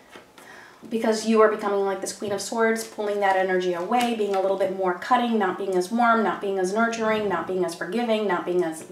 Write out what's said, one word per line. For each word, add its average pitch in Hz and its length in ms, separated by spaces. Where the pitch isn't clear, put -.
because 226 360
you 220 140
are 214 80
becoming, 202 380
like, 190 160
this 180 100
Queen 208 180
of 196 120
Swords, 226 420
pulling 208 360
that 190 160
energy 185 360
away, 233 440
being 202 180
a 190 80
little 190 160
bit 190 180
more 185 220
cutting, 240 400
not 185 180
being 190 180
as 180 160
warm, 226 320
not 190 200
being 196 160
as 185 160
nurturing, 220 520
not 170 200
being 185 180
as 165 100
forgiving, 214 540
not 175 160
being 180 180
as 160 300